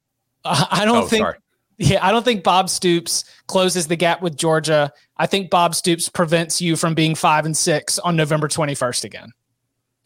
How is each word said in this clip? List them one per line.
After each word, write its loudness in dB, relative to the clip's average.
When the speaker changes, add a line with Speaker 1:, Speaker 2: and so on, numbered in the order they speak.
Speaker 1:
<laughs> -20
I, 0
I 0
don't 2
Speaker 2:
Oh, -8
Speaker 1:
think, 0
Speaker 2:
sorry. -4
Speaker 1:
yeah, 2
I 4
don't 2
think 0
Bob 2
Stoops -2
closes 0
the -2
gap 0
with -4
Georgia. 0
I 0
think -2
Bob 2
Stoops -2
prevents -2
you 0
from -2
being 2
five 2
and -4
six -2
on -2
November 0
twenty-first -4
again. -16